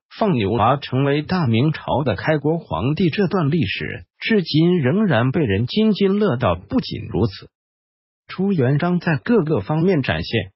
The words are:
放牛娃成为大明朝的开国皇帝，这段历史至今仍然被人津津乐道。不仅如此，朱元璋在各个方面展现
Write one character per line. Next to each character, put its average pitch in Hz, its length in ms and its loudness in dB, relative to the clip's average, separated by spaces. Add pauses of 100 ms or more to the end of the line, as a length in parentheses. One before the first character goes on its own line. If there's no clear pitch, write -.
(160)
放 208 180 2
牛 104 180 0
娃 117 240 2
成 135 260 -2
为 143 200 0
大 170 260 -2
明 120 240 2
朝 127 320 -4
的 123 100 0
开 156 240 -2
国 151 200 -2
皇 117 360 -2
帝， 180 160 2
这 202 160 -2
段 160 240 0
历 160 160 0
史 - 380 -8 (160)
至 208 240 0
今 170 340 2
仍 170 280 2
然 131 260 2
被 175 80 0
人 113 260 0
津 214 260 2
津 196 280 2
乐 180 160 0
道。 107 180 2
不 247 260 -4
仅 - 280 -8
如 95 180 0
此， - 240 -8 (800)
朱 196 240 -2
元 143 260 2
璋 175 220 0
在 165 160 -2
各 226 260 2
个 147 180 0
方 156 220 -2
面 175 200 2
展 82 200 -2
现 92 340 -4